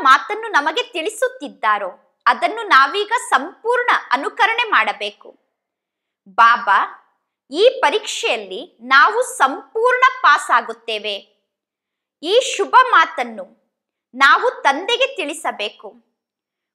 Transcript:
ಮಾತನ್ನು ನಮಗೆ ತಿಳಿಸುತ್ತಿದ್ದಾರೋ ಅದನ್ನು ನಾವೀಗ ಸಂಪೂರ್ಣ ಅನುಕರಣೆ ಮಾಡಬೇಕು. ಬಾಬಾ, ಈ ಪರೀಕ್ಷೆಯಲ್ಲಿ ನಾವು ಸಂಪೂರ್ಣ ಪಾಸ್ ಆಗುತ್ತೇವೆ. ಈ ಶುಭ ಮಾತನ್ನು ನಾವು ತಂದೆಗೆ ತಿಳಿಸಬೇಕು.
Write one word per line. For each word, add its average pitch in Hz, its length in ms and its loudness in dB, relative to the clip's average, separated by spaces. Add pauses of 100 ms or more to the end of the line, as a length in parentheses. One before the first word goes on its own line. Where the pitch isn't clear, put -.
ಮಾತನ್ನು 359 480 2
ನಮಗೆ 320 400 -2
ತಿಳಿಸುತ್ತಿದ್ದಾರೋ 220 1000 -4 (360)
ಅದನ್ನು 349 420 0
ನಾವೀಗ 320 440 2 (140)
ಸಂಪೂರ್ಣ 453 640 -2 (200)
ಅನುಕರಣೆ 427 580 -2
ಮಾಡಬೇಕು. 220 600 -2 (1080)
ಬಾಬಾ, 226 400 4 (720)
ಈ 320 140 0 (140)
ಪರೀಕ್ಷೆಯಲ್ಲಿ 285 840 -4 (260)
ನಾವು 311 340 4 (140)
ಸಂಪೂರ್ಣ 453 680 0 (140)
ಪಾಸ್ 294 320 2
ಆಗುತ್ತೇವೆ. 220 640 -4 (1080)
ಈ 349 120 -4 (120)
ಶುಭ - 280 -6 (140)
ಮಾತನ್ನು 240 580 -2 (680)
ನಾವು 311 340 4 (120)
ತಂದೆಗೆ 403 560 0
ತಿಳಿಸಬೇಕು. 226 720 -8 (880)